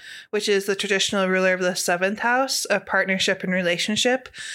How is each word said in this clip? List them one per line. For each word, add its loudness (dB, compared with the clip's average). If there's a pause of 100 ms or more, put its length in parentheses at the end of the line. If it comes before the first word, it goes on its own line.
(300)
which -2
is 2
the 0
traditional 0
ruler 4
of -4
the 0
seventh 0
house 0
of 0
partnership 0
and -2
relationship. 0 (260)